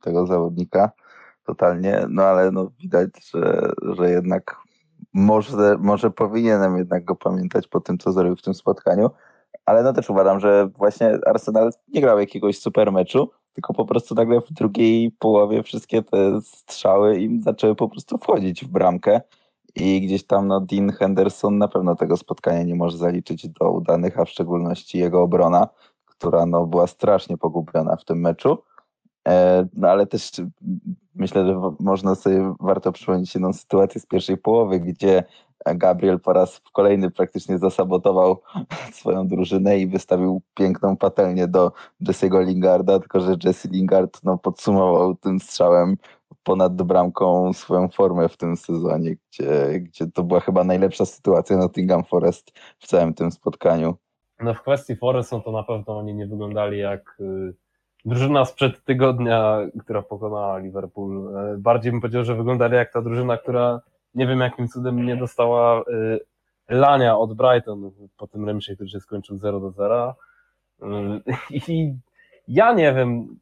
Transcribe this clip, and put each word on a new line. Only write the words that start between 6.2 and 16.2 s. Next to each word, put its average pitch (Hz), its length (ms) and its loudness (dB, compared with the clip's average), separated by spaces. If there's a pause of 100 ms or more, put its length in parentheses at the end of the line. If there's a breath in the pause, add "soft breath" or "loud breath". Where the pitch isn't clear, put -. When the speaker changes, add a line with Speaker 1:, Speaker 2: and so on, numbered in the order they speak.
Speaker 1:
jednak 90 280 -2
go 87 100 -4
pamiętać 92 520 -4
po - 140 -4
tym, 90 160 -6
co 95 140 -4
zrobił 90 240 0
w - 60 -20
tym 95 120 -6
spotkaniu, 95 560 0 (560 soft breath)
ale 113 180 6
no 131 100 2
też - 160 -4
uważam, 98 300 4
że 101 280 4
właśnie 107 580 0
Arsenal 113 460 2 (160)
nie 143 140 -2
grał 113 180 4
jakiegoś 101 400 -2
super 107 320 2
meczu, 95 400 0 (220)
tylko - 200 -8
po 110 120 -2
prostu 117 300 -4
nagle 117 260 2
w - 120 -16
drugiej 113 580 2
połowie 107 520 2
wszystkie 113 400 -4
te 101 380 0